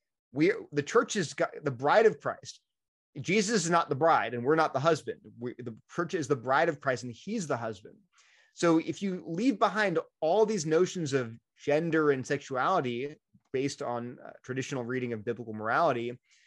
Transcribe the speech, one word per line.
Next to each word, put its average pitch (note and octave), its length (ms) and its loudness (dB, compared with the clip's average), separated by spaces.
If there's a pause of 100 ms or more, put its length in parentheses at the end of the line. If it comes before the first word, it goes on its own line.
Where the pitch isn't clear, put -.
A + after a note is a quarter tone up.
(320)
We, D#3 200 4 (200)
the C#3+ 100 0
church A3+ 340 0
is E3+ 180 -2
go-, E3 120 0 (160)
the D3 80 -2
bride D3 360 4
of - 140 4
Christ. - 400 -8 (600)
Jesus G3 440 0
is E3 60 -2
not E3+ 180 2
the C#3+ 60 -2
bride B2+ 400 4
and A#2+ 100 -4
we're D3+ 120 4
not D#3+ 160 2
the B2+ 80 -2
husband. D3 400 0 (180)
We, A#2 200 -8
the A#2+ 160 -10 (180)
church E3+ 220 -4
is D#3 140 -4
the C#3 80 2
bride C3+ 320 2
of D3 120 -4
Christ C3 240 -2
and B2 80 -10
he's G3 340 -8
the C#3 100 -2
husband. A2 380 -10 (600)
So E3 240 4
if - 240 -4
you F#3 240 -6
leave G3+ 320 0
behind G3 400 0 (220)
all F#3+ 260 4
these G3 200 -2
notions E3 460 2
of B2 200 -2 (240)
gender D#3 540 2
and C3 140 0
sexuality C#3+ 920 -2 (360)
based C#3 300 -2
on, A#2+ 420 -6
uh, - 60 -18 (140)
traditional B2+ 400 -6
reading B2 280 -4
of G#2+ 120 -8
biblical A2+ 280 -6
morality, A#2+ 640 0 (280)